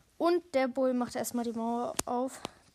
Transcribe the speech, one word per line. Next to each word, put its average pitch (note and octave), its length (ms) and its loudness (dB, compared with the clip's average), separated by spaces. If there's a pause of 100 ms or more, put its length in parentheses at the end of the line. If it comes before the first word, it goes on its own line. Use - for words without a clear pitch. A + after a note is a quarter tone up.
(180)
Und E4+ 360 2
der C4 140 4
Bull B3+ 260 2
macht A#3+ 220 -2
erstmal A#3+ 300 -2
die A#3 80 -2
Mauer A#3 400 -2 (120)
auf. B3 360 -4 (340)